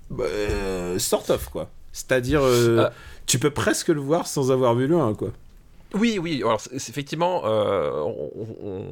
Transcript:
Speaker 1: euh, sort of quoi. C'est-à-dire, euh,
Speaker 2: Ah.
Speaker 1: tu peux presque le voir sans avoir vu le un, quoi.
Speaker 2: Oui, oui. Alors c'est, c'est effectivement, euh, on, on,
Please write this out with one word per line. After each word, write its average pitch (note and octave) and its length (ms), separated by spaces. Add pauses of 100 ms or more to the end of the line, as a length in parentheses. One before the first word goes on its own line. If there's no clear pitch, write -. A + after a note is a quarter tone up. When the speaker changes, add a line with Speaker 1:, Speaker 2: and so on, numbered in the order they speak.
(200)
Speaker 1:
euh, F#2+ 800
sort - 300
of C3+ 200
quoi. E2 200 (220)
C'est-à-dire, C3 520
euh, A#2+ 440
Speaker 2:
Ah. - 60 (320)
Speaker 1:
tu C3 140
peux C#3+ 120
presque - 380
le D#3 120
voir C#3+ 260
sans C3 240
avoir B2+ 240
vu B2+ 120
le E3+ 120
un, A2+ 140
quoi. G#2 160 (680)
Speaker 2:
Oui, G#3+ 260
oui. D#3 220
Alors A2 180
c'est, - 160
c'est B2+ 140
effectivement, D#3+ 540
euh, G2+ 460 (120)
on, D2+ 320
on, A2+ 120 (440)